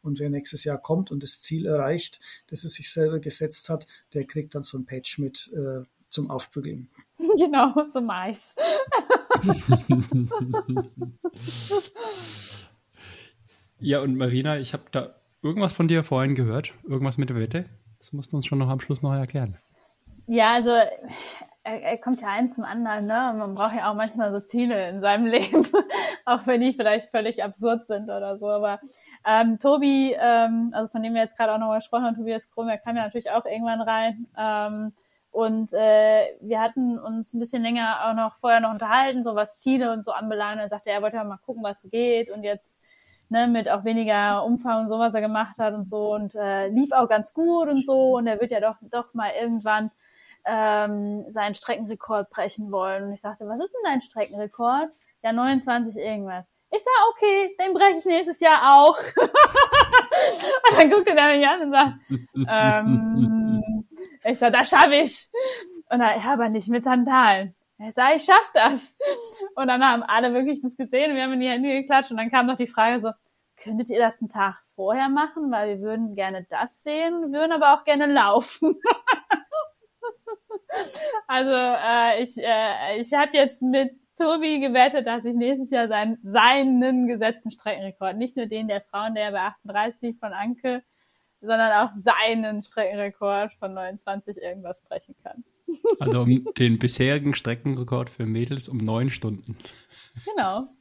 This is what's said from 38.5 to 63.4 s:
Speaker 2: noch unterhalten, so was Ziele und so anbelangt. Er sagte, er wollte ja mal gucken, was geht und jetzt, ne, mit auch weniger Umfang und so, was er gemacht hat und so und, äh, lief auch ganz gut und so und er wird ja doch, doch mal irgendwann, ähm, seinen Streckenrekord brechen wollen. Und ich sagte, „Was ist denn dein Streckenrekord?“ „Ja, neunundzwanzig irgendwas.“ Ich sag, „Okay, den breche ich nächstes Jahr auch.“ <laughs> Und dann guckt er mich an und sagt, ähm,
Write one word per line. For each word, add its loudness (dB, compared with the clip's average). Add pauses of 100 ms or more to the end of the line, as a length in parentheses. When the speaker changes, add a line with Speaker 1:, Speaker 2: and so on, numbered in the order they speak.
Speaker 2:
noch 0
unterhalten, 2
so -4
was -2
Ziele 0
und -6
so -6
anbelangt. -4
Er -8
sagte, -6
er 0
wollte -4
ja -6
mal -12
gucken, -10
was -8
geht 0
und -12
jetzt, -8 (520)
ne, 2
mit 0
auch 0
weniger 0
Umfang -2
und -6
so, -2
was 2
er 0
gemacht -4
hat -2
und -10
so -4
und, -6
äh, -2
lief 0
auch 4
ganz 0
gut 0
und 0
so 4
und -2
er -2
wird -2
ja -2
doch, 0 (140)
doch -8
mal -6
irgendwann, -2 (540)
ähm, -2
seinen -4
Streckenrekord -6
brechen -8
wollen. -4
Und -8
ich -16
sagte, -12
„Was -8
ist -10
denn -10
dein -2
Streckenrekord?“ -4 (340)
„Ja, -2
neunundzwanzig -2
irgendwas.“ -8 (260)
Ich -2
sag, 0 (200)
„Okay, 2
den 0
breche 6
ich -10
nächstes 0
Jahr 10
auch.“ 10
<laughs> 6
Und 6
dann 10
guckt 6
er 6 (100)
mich 6
an 2
und -2
sagt, 6 (560)
ähm, 2 (400)